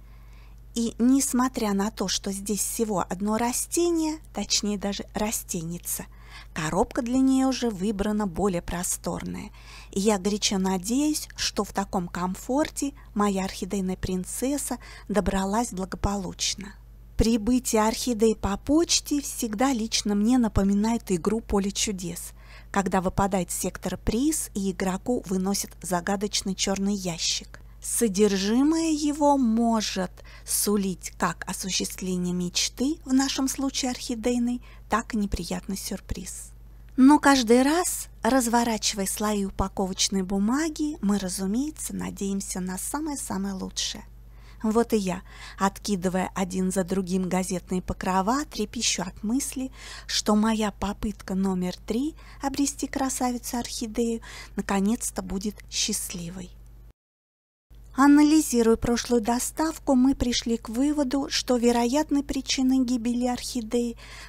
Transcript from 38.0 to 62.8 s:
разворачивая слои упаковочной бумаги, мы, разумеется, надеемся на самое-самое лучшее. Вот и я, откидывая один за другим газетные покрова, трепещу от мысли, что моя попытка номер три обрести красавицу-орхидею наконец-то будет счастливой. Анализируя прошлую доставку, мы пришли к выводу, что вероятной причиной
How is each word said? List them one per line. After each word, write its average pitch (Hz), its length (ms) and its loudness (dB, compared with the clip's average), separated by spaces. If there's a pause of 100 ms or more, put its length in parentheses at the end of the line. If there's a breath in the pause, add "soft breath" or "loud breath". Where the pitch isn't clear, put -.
разворачивая 233 840 2
слои 208 400 -2
упаковочной 190 800 -2
бумаги, 294 800 0
мы, 202 180 2
разумеется, 196 760 -4
надеемся 190 640 -6
на 185 200 -6
самое-самое 269 760 -4
лучшее. - 500 -6 (600 soft breath)
Вот 226 300 2
и 220 40 6
я, 185 260 -2 (360 loud breath)
откидывая 190 760 0
один 185 360 -2
за 185 140 0
другим 185 420 -2
газетные 185 540 -2
покрова, 190 640 0
трепещу - 560 -4
от 185 200 -10
мысли, 262 520 -4 (340 loud breath)
что - 280 2
моя 214 360 2
попытка 202 640 -6
номер 185 400 0 (100)
три 269 300 -2 (260 loud breath)
обрести 277 460 -2
красавицу-орхидею 240 1300 -2 (340 loud breath)
наконец-то 196 640 0
будет 196 340 -4 (140)
счастливой. 185 800 -4 (1500)
Анализируя 285 840 8
прошлую 240 440 2
доставку, 262 720 0
мы 262 200 6
пришли 240 400 0
к - 140 -6
выводу, 277 600 0
что - 280 2
вероятной 240 640 2
причиной 262 640 2